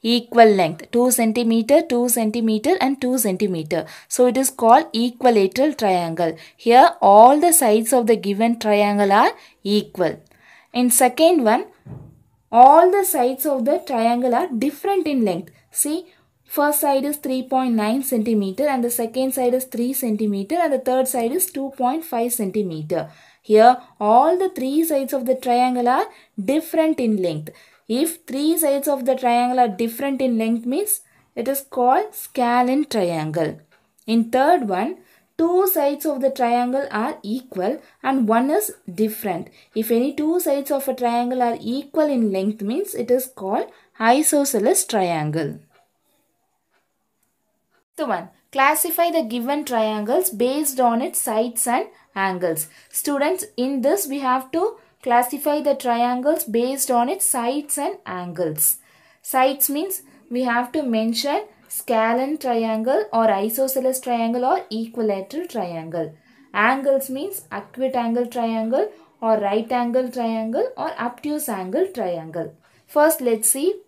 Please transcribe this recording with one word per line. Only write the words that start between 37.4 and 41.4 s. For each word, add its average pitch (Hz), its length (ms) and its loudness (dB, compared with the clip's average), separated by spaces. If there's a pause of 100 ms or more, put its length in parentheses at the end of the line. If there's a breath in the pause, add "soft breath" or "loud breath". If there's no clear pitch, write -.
and 262 260 0
one 233 240 2
is 415 200 -2 (220)
different. 208 560 -4 (260 soft breath)
If 220 160 -2
any 247 220 0
two 311 260 0
sides 294 320 -2
of 277 160 -2
a 254 80 -4
triangle 247 460 -2